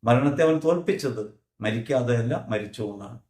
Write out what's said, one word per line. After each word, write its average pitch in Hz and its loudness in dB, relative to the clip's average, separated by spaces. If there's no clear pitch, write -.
മരണത്തെ 139 4
അവൻ 160 6
തോൽപ്പിച്ചത് 165 0
മരിക്കാതെയല്ല, 117 0
മരിച്ചുകൊണ്ടാണ്. 104 -6